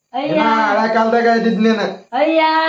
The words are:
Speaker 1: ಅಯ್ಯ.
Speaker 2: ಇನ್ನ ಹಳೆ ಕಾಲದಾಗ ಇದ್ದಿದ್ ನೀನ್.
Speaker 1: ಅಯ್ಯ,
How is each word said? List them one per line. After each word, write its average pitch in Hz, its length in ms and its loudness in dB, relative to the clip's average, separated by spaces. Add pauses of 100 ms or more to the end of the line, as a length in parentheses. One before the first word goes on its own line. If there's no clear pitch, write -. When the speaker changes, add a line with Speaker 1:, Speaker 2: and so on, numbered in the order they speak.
(140)
Speaker 1:
ಅಯ್ಯ. 285 140 -4
Speaker 2:
ಇನ್ನ 208 140 0
ಹಳೆ 220 520 0
ಕಾಲದಾಗ 226 320 0 (100)
ಇದ್ದಿದ್ 220 240 0
ನೀನ್. 220 240 0 (280)
Speaker 1:
ಅಯ್ಯ, 320 280 0 (280)